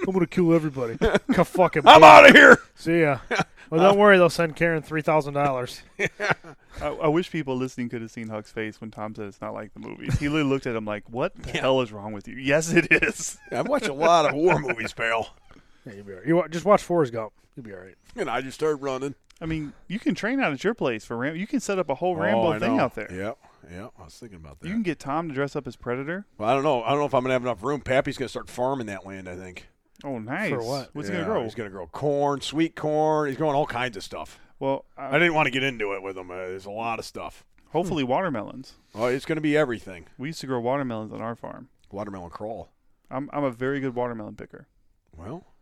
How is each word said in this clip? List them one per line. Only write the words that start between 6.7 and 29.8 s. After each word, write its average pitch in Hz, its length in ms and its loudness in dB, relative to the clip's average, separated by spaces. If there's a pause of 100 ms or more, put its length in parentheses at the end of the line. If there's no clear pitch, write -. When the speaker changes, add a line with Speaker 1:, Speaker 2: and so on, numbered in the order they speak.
Speaker 3:
I, 147 60 -6
I 151 220 -4
wish 170 240 0
people 135 240 -6
listening 127 320 -6
could 120 120 -10
have 113 120 -12
seen 113 160 -12
Huck's 110 240 -12
face 110 280 -10
when 110 120 -16
Tom 110 240 -12
said 107 100 -10
it's 98 140 -18
not 107 140 -10
like 107 200 -14
the 107 60 -20
movies. 110 400 -6
He 147 80 -4
literally 147 200 -2
looked 135 200 -2
at 113 80 -4
him 110 80 -8
like, 104 260 -8
"What 135 240 -6
the - 200 -14
Speaker 2:
Yeah. 160 80 -6
Speaker 3:
hell 131 180 2
is 117 120 -4
wrong 107 200 -12
with 101 160 -14
you?" 113 80 -16
Yes, 147 360 -2
it 175 200 4
is. - 520 -2
<laughs> - 60 -20
Speaker 2:
Yeah, - 100 -4
I've 160 80 -4
watched 254 200 -2
a 143 40 -4
lot 165 340 4
of 139 80 0
war 156 260 2
movies, 131 320 -6
pal. 113 420 -4 (500)
Speaker 1:
Yeah, 113 100 -16
you'll 101 100 -18
be - 80 -16
all 92 60 -16
right. 107 100 -18
You 165 80 2
wa-, 170 120 0
just 160 160 -10
watch 196 180 4
Forrest 160 300 0
Gump. 110 200 -8 (240)
You'll 131 100 -16
be 101 60 -18
all 92 80 -16
right. 92 140 -20 (220)
Speaker 2:
And 190 140 -6
I 123 100 -2
just 131 160 -10
started 151 260 -2
running. 135 320 -6 (260)
Speaker 3:
I 165 60 -10
mean, 156 260 -8 (160)
you 185 120 -8
can 240 140 -2
train 247 260 -4
out 180 120 0
at 131 120 -8
your 220 100 0
place 123 300 -4
for 120 120 -10
Ram-, 139 200 -6
you 190 120 -8
can 277 120 -4
set 196 200 -4
up - 100 -6
a 180 60 -4
whole 180 200 -4
Speaker 2:
Oh, - 40 -6
Speaker 3:
Rambo 113 320 0
Speaker 2:
I 107 80 -6
Speaker 3:
thing 113 160 0
Speaker 2:
know. 110 80 0
Speaker 3:
out 120 100 -4
there. 110 180 -10
Speaker 2:
Yeah, 95 200 -8 (380)
yeah, 90 180 -16 (100)
I 92 60 -20
was 78 100 -20
thinking 107 240 -20
about 73 220 -20
that. - 80 -16
Speaker 3:
You 196 60 -6
can 226 100 -2
get 165 160 -4
Tom 160 280 -6
to 139 60 -10
dress 139 220 -4
up 139 100 -8
as 123 100 -12
Predator. 139 480 -8 (140)
Speaker 2:
Well, 104 100 -4
I 127 60 2
don't 139 100 0
know. 135 200 2
I 117 60 -2
don't 143 100 2
know 147 60 0
if 135 80 -2
I'm 127 80 2
gonna 131 120 0
have 123 80 0
enough 117 220 -6
room. 139 160 -4
Pappy's 131 380 -2
gonna 123 100 -6
start 110 200 -12
farming 127 380 -4
that 95 200 -12
land, 95 220 -14
I 90 60 -12
think. 92 340 -16 (360)